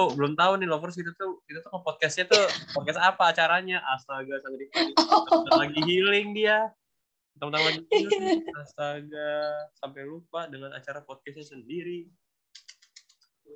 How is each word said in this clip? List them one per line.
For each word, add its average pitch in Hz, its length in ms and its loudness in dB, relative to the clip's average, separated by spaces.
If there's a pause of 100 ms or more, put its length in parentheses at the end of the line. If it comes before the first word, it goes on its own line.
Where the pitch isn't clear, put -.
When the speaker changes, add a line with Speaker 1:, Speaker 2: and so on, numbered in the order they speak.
(160)
Speaker 1:
belum 143 160 0
tahu 170 240 4
nih 190 80 -4
lovers, 170 320 -4
kita 170 160 -8
tuh, 190 320 -10
kita 156 160 -14
tuh 185 180 -12
podcastnya 160 480 -2
tuh 208 140 8
Speaker 2:
<laughs> - 320 0
Speaker 1:
podcast 156 240 -4
apa 180 320 4
acaranya? 175 580 2
Astaga, 135 540 -6
Sanrifa 139 400 -6
nih. 330 160 -2
Speaker 2:
<laughs> 330 640 4
Speaker 1:
Lagi 147 240 -2
healing 202 480 4
dia. 214 400 2 (640)
Teman-teman 147 320 0
lagi 320 180 -2
healing. 370 600 2
Speaker 2:
<laughs> - 100 -10
Speaker 1:
Astaga, 147 720 -8 (440)
sampai 139 260 -14
lupa 165 460 -10
dengan 139 240 -14
acara 139 320 -12
podcastnya 143 420 -18
sendiri. 165 640 -12 (1500)